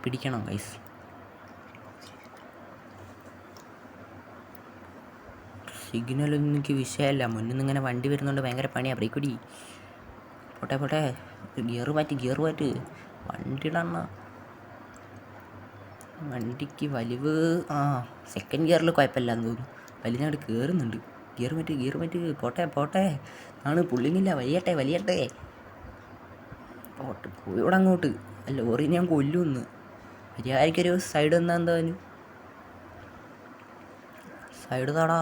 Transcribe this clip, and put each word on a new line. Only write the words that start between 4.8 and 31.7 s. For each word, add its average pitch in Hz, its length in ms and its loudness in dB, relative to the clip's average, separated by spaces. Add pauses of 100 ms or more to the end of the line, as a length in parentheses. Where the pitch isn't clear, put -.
സിഗ്നലൊന്നും 143 680 2
എനിക്ക് 143 300 2
വിഷയമല്ല. 139 520 2
മുന്നിൽ 110 140 -2
നിന്ന് 131 160 0
ഇങ്ങനെ 135 220 2
വണ്ടി 127 260 0
വരുന്നോണ്ട് 139 320 2
ഭയങ്കര 127 320 -2
പണിയാ. 131 180 0
ബ്രേക്ക് 110 200 0
പിടി. 143 180 -2 (1300)
പോട്ടെ, 131 240 -2
പോട്ടെ. 156 200 2 (680)
ഗിയർ 123 280 -2
മാറ്റി, 151 260 2
ഗിയർ 131 220 0
മാറ്റി. 156 260 2 (580)
വണ്ടിയുടെ 156 560 -2
അണ്ണ. 170 120 -4 (2250)
വണ്ടിക്ക് 127 540 -4 (100)
വലിവ്. 123 380 0 (360)
ആ, 147 80 0 (560)
സെക്കൻഡ് 143 340 0
ഗിയറിൽ 165 300 8
കുഴപ്പമില്ലാന്ന് 120 500 4
തോന്നുന്നു. 117 220 -4 (340)
വലിഞ്ഞങ്ങോട്ട് 143 420 0
കയറുന്നുണ്ട്. 123 500 2 (420)
ഗിയർ 127 200 0
മാറ്റി, 160 240 -2
ഗിയർ 139 180 0
മാറ്റി. 170 180 -2 (240)
പോട്ടെ, 175 220 0 (120)
പോട്ടെ. 151 280 4 (600)
ആണ് 160 140 6 (100)
പുള്ളിങ്ങില്ല. 160 400 4 (100)
വലിയട്ടെ, 160 400 2
വലിയട്ടെ. 175 380 2 (1800)
പോട്ടെ, - 300 -8 (120)
പോയോടെ 113 360 4
അങ്ങോട്ട്. 185 340 6 (360)
ആ - 120 -4
ലോറി 120 360 2
ഞാൻ 180 180 4
കൊല്ലുമെന്ന്. 147 500 2 (680)
മര്യാദയ്ക്കൊരു 160 600 4 (200)
സൈഡ് 156 240 8
തന്നാ 170 240 6
എന്താ 170 160 4